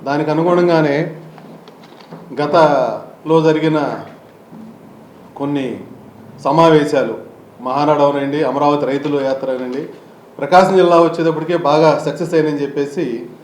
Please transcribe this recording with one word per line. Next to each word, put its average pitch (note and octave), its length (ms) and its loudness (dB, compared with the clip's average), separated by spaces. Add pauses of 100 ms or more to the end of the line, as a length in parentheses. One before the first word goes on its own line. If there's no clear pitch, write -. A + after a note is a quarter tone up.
దానికి D3 260 -2
అనుగుణంగానే E3 600 2 (1400)
గతలో D3 960 0 (100)
జరిగిన D#3 320 2 (1600)
కొన్ని C#3 280 -4 (800)
సమావేశాలు, D3 680 2 (520)
మహానాడు C#3+ 400 0
అవనండి, C#3+ 420 -2
అమరావతి C#3+ 420 0
రైతుల C#3+ 380 -2
యాత్ర C3+ 260 -4
అనండి, B2+ 280 -8 (560)
ప్రకాశం F3+ 420 4
జిల్లా E3+ 240 4
వచ్చేటప్పటికే D#3+ 520 -2 (120)
బాగా D#3 220 4 (160)
సక్సెస్ E3 300 -4
అయిందని D3 280 0
చెప్పేసి C#3+ 400 -4 (380)